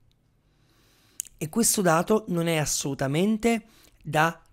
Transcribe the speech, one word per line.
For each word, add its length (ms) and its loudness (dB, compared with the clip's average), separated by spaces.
E 120 -8
questo 340 0
dato 460 2
non 180 -2
è 100 0
assolutamente 1080 0
da 400 -2